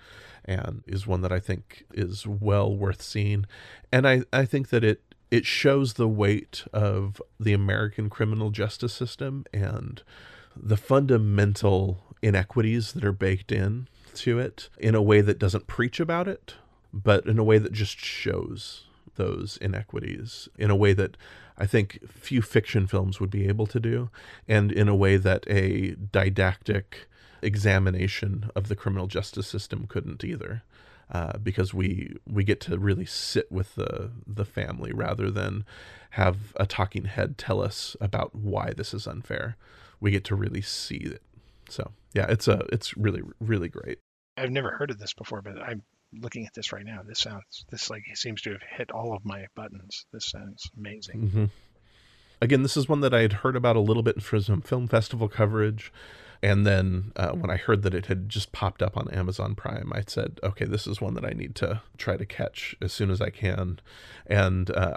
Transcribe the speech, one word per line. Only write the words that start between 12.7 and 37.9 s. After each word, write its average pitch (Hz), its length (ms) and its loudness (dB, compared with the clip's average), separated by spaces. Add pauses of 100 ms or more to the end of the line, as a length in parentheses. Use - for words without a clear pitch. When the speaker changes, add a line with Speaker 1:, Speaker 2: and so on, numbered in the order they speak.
Speaker 1:
that 95 100 -6
are 101 80 2
baked 98 400 0
in 107 360 -2 (280)
to 120 240 0
it - 300 -6 (100)
in 113 160 4
a 107 60 6
way 104 200 8
that 101 160 4
doesn't 101 300 0
preach - 320 -2
about 170 280 -2
it, - 280 -10 (360)
but 101 360 4
in 110 100 4
a 110 60 4
way 110 160 8
that 107 120 0
just 104 280 -4
shows - 840 -6 (300)
those 98 460 -4
inequities - 960 -6
in 104 140 4
a 98 40 6
way 101 180 8
that 95 240 0 (400)
I - 80 -2
think 101 340 2 (100)
few - 320 -2
fiction 104 460 2
films 95 320 -2
would 98 120 -2
be 98 160 -2
able 104 200 0
to 120 120 -2
do, 117 300 -2 (380)
and 104 240 4
in 104 160 6
a 101 80 6
way 98 220 8
that 95 300 2
a 95 480 2
didactic 98 1120 0 (340)
examination 98 1120 2
of 98 120 -2
the 104 80 -4
criminal 95 320 -4
justice 101 400 -6
system 104 400 -8
couldn't - 360 -8
either, 95 400 -8 (480)
uh, 87 260 -4
because 98 360 -2
we, 95 420 -4 (120)
we 101 160 0
get 98 180 2
to 87 160 -4
really 95 280 0
sit - 460 -4
with 95 240 -4
the, - 360 -6 (140)
the 104 200 -6
family - 460 -8
rather 104 400 -4
than 101 340 -4 (460)
have 98 440 0
a 101 100 0
talking 98 400 -2
head 98 320 -4
tell 98 240 -2
us - 400 -6